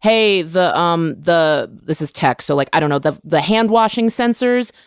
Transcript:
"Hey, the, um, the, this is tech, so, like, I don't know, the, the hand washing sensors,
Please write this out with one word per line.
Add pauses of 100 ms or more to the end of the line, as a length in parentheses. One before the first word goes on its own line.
"Hey,
the,
um,
the, (140)
this
is
tech,
so,
like,
I
don't
know,
the,
the
hand
washing
sensors, (160)